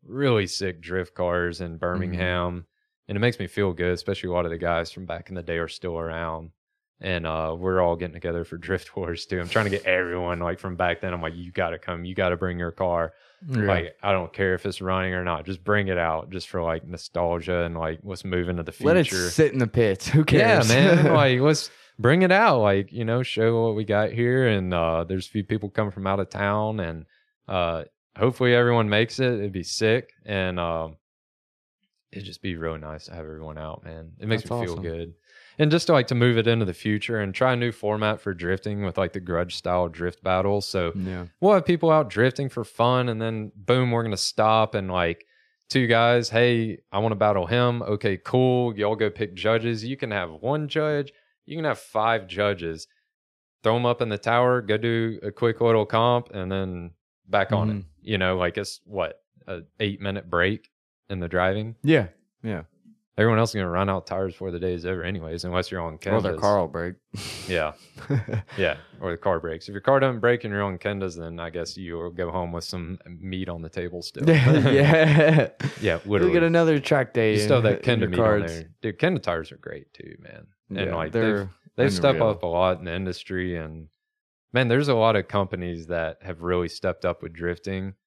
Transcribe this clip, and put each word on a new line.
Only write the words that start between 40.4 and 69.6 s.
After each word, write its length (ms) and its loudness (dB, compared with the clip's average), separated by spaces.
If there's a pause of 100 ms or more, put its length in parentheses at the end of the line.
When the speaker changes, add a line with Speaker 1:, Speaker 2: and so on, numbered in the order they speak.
Speaker 1:
So 280 -2
Speaker 2:
Yeah. 300 -6 (160)
Speaker 1:
we'll 140 6
have 100 2
people 240 2
out 220 4
drifting 360 0
for 160 -6
fun, 460 2
and 100 -4
then 360 -6
boom, 340 2
we're 140 0
gonna 140 -2
stop 580 2
and, 160 -4
like, 340 -2 (420)
two 200 2
guys, 420 4
"Hey, 480 2 (140)
I 80 -2
wanna 160 0
battle 320 2
him." 340 2
Okay, 360 -2
cool. 600 2
Y'all 180 0
go 140 0
pick 240 -6
judges. 500 0
You 140 -8
can 140 -6
have 200 -4
one 360 -4
judge, 440 -2 (360)
you 100 -12
can 80 -6
have 140 -2
five 480 -2
judges, 600 -2 (760)
throw 120 4
'em 100 0
up 160 2
in 80 -2
the 100 -2
tower, 420 2
go 160 0
do 460 -2
a 80 -6
quick 300 0
little 240 4
comp, 480 2
and 180 -6
then 400 -6 (360)
back 240 0
on 180 2
it. 40 -2
Speaker 2:
Mm-hmm. 80 -6 (200)
Speaker 1:
You 180 -2
know, 180 2
like, 200 0
it's, 280 -8
what, 360 -6 (260)
a 140 -10 (180)
eight-minute 500 -4
break 400 -2 (400)
in 100 -8
the 80 -6
driving? 560 -2
Speaker 2:
Yeah, 240 4 (360)
yeah. 200 -8 (560)
Speaker 1:
Everyone 200 4
else 100 2
is 60 -10
gonna 140 -4
run 200 0
out 160 -4
tires 280 -6
before 180 -10
the 80 -6
day 160 -2
is 100 -10
over 180 -4
anyways, 400 -8
unless 280 -2
you're 100 -6
on 140 -8 (100)
Speaker 2:
Or 160 2
their 120 -2
Speaker 1:
Kendas. 60 -8
Speaker 2:
car 200 4
will 80 0
break. 280 -8 (520)
Speaker 1:
Yeah. 240 -2 (360)
Speaker 2:
<laughs> 520 -4
Speaker 1:
Yeah, 180 0 (240)
or 100 -6
the 60 -6
car 220 -2
breaks. 280 -10